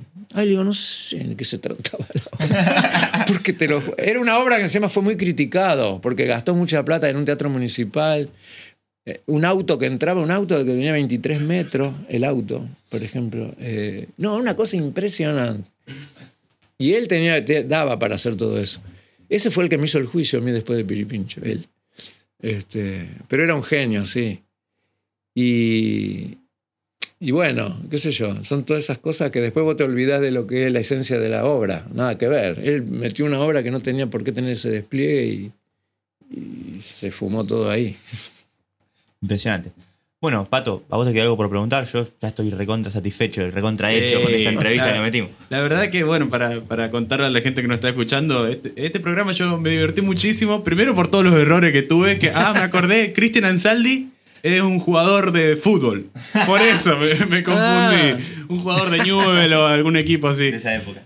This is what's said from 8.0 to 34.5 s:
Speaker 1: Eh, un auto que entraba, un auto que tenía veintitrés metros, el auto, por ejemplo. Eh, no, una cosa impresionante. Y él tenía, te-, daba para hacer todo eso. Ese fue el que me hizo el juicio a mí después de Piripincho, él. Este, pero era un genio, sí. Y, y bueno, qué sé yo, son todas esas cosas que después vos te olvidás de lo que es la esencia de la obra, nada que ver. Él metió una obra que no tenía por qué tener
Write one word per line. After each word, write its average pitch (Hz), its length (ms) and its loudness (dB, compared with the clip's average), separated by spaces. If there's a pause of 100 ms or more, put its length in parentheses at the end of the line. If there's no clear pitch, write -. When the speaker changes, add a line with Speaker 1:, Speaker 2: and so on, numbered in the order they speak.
Speaker 1:
Eh, - 200 -12
un 156 200 2
auto 180 320 0
que 131 80 -2
entraba, 156 340 -2
un 160 100 -2
auto 185 280 0
que 135 60 0
tenía 127 280 0
veintitrés 143 480 -2
metros, 147 540 -2 (140)
el 120 160 -2
auto, 123 440 -4 (220)
por 110 120 -6
ejemplo. 113 560 -6
Eh, 104 500 -6 (100)
no, 208 180 -2
una 233 180 -2
cosa 214 220 -2
impresionante. 147 920 -4 (1120)
Y 143 160 2
él 233 120 0
tenía, 165 380 2
te-, 147 180 0
daba 139 360 0
para 107 180 -2
hacer 113 200 -4
todo 107 240 -2
eso. - 200 -6 (480)
Ese 208 240 0
fue 175 120 0
el 160 60 0
que 156 80 2
me 147 60 0
hizo 156 140 0
el 131 80 0
juicio 139 340 0
a - 20 -2
mí 123 80 -2
después 117 260 -2
de 110 80 -2
Piripincho, 104 600 -6
él. - 220 -6 (720)
Este, 101 680 -6 (200)
pero 143 160 0
era 165 100 2
un 135 80 -2
genio, 117 420 0
sí. 107 360 -4 (960)
Y, 113 1040 0 (840)
y 147 100 -4
bueno, 127 480 0 (100)
qué 147 100 -4
sé 151 120 -4
yo, 104 320 -4
son 143 220 -4
todas 151 200 -2
esas 131 140 -6
cosas 156 320 -4
que 123 100 -2
después 120 240 0
vos 156 120 0
te 151 80 0
olvidás 131 360 0
de 135 120 0
lo 123 160 -2
que 127 180 -2
es 127 60 0
la 123 80 0
esencia 127 400 -2
de 110 80 0
la 110 160 -2
obra, 104 500 -2
nada 120 240 -2
que 117 80 0
ver. 113 380 0
Él 143 180 0
metió 120 440 -4
una 139 140 0
obra 147 220 0
que 120 80 -4
no 131 100 -2
tenía 131 280 -2
por 110 160 -6
qué 127 80 -2
tener 127 200 -4